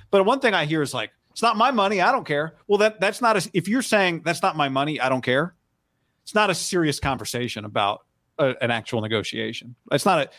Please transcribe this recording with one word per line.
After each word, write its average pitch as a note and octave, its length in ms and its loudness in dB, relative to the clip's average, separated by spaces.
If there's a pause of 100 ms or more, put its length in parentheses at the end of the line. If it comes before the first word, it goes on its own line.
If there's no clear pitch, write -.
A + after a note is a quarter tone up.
(120)
But G3 140 6
one C4 140 2
thing A#3+ 140 2
I E3 120 2
hear D#3 160 0
is C3+ 120 -4
like, A2 180 -6 (200)
"It's - 100 -16
not A3 160 2
my B3 140 4
money, C#4 300 2
I G3+ 100 4
don't A#3 140 -2
care." D#3 300 -4 (120)
Well, G3+ 120 4
that, G#3+ 200 2
that's G#3 220 -2
not A3+ 160 4
a, E3+ 160 -4
if F3+ 140 0
you're A#3+ 140 0
saying, F3+ 420 2
"That's E3 180 -2
not F3+ 140 0
my D3 140 0
money, C#3 300 -2
I C3 100 0
don't C3 140 0
care," C#3 320 0 (680)
it's - 120 -6
not G#3 140 4
a F3 60 0
serious E3 440 -2
conversation A#2+ 680 -6
about G#2 400 -2 (320)
a, C3+ 240 0
an A#2+ 100 0
actual A#2 300 -4
negotiation. A2 760 -6 (160)
It's C#3+ 140 0
not F#3 140 4
a, C#3 200 -4